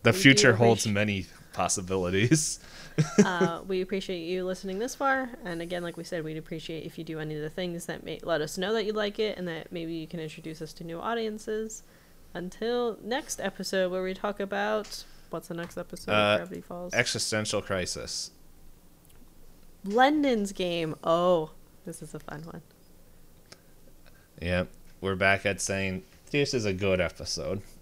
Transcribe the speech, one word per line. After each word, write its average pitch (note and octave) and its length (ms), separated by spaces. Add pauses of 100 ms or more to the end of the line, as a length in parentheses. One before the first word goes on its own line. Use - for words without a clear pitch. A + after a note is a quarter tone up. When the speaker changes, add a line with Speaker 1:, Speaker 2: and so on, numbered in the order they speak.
Speaker 1:
The A2+ 80
Speaker 2:
we A2+ 60
do - 40
Speaker 1:
future G3+ 340
holds A#2 300
Speaker 2:
appreci- G#2+ 80
Speaker 1:
many G2+ 320 (280)
possibilities. F#2+ 1040 (320)
<laughs> D#3 340
Speaker 2:
uh, F3+ 420
we F#3 140
appreciate F#3 440
you F#3 200
listening F#3 340
this B3 160
far. C4+ 340 (140)
And E3+ 180
again, F3 220
like E3+ 140
we E3 60
said, E3+ 200
we'd D#3 140
appreciate D#3+ 480
if - 120
you E3+ 60
do D#3+ 160
any D3+ 160
of D3 60
the D#3 80
things E3+ 360
that - 180
may D#3+ 200
let D#3+ 180
us D3+ 160
know F#3+ 160
that A3 120
you G#3+ 80
like G#3 260
it G#3+ 180
and F3+ 100
that E3 240
maybe E3+ 220
you E3 140
can F3 120
introduce D#3+ 420
us D#3 120
to E3+ 100
new E3 160
audiences. A3 840 (500)
Until A3+ 680
next C4 380
episode F#3+ 520
where F#3 120
we F#3 100
talk G3+ 280
about, G3+ 640 (240)
what's E3 180
the E3+ 60
next E3+ 240
episode F3+ 340
of G#3 60
Speaker 1:
Uh, - 200
Speaker 2:
Gravity F3 240
Falls? F3 320
Speaker 1:
Existential G#2+ 680
Crisis. - 680 (1500)
Speaker 2:
London's B3 680
Game. E3+ 520
Oh, E3+ 480 (340)
this E3+ 160
is D3+ 120
a D#3 60
fun D3+ 240
one. E3 180 (1800)
Speaker 1:
Yeah, F2+ 240 (340)
we're G2 160
back G2 300
at G2 160
saying, F#2+ 420 (280)
"This C#3+ 220
is A2+ 120
a G2+ 80
good F#2 260
episode." E2 640 (200)